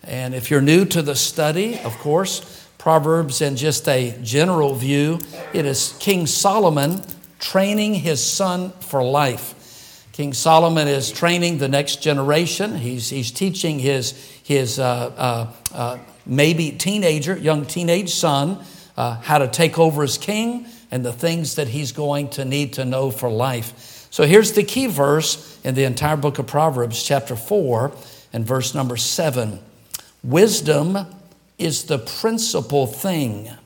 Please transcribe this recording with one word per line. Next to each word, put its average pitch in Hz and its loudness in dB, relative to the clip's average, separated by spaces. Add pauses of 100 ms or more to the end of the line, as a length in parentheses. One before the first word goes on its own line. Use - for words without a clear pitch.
And 127 -6
if 123 -4
you're 147 6
new 156 6
to 180 0
the 143 -2
study, 165 0
of 117 -8
course, 175 0 (360)
Proverbs 160 2
in 143 0
just 143 -2
a 127 0
general 143 2
view, 143 0 (360)
it 170 0
is 135 -2
King 180 2
Solomon 180 2 (360)
training 208 0
his 156 0
son 185 -2 (100)
for 139 -2
life. - -4
King 147 -6
Solomon 160 4
is 135 0
training 170 0
the 135 0
next 139 0
generation. 151 0
He's, 123 -6
he's 131 -4
teaching 170 -2
his, 131 0 (320)
his, 135 0
uh, 135 -2
uh, 120 -2 (200)
uh, 123 -6 (280)
maybe 151 2
teenager, 175 0
young 147 0
teenage 175 -2
son, 151 0 (380)
uh, 120 -2
how 151 2
to 139 4
take 160 0
over 156 4
as 139 -2
king 233 -4 (240)
and 127 -4
the 120 -4
things 165 -2
that 147 -2
he's 135 -6
going 143 -2
to 135 -6
need 139 -2
to 131 -6
know 131 -2
for 123 -4
life. 120 -4
So - 4
here's 202 8
the 208 4
key 247 -2
verse 151 0
in 131 -2
the 135 4
entire 147 0
book 147 -2
of 139 -4
Proverbs, 131 0
chapter 139 -2
four 135 0 (380)
and 117 -4
verse 127 -2
number 131 -2
seven. 120 -2 (680)
"Wisdom 156 4 (580)
is 160 -4
the 151 -2
principal 185 -2
thing." 131 -4 (160)